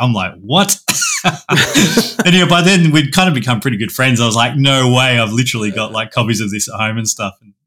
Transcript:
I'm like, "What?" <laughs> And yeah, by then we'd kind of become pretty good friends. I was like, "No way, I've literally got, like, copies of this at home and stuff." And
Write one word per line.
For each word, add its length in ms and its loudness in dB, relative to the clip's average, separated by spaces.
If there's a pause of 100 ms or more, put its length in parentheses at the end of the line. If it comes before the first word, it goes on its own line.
I'm 100 2
like, 280 -4
"What?" 360 0 (480)
<laughs> 0 - (1000)
And 100 4
yeah, 140 4
by 140 2
then 280 4
we'd 220 2
kind 160 2
of 60 2
become 260 -2
pretty 160 -2
good 160 -6
friends. 280 2
I 60 2
was 100 0
like, 200 0
"No 360 2
way, 280 2
I've 120 -2
literally 380 -2
got, 220 -6
like, 180 -6
copies 300 -2
of 100 -6
this 180 -4
at 100 -10
home 200 -4
and 100 -6
stuff." 320 -6
And 140 -20 (120)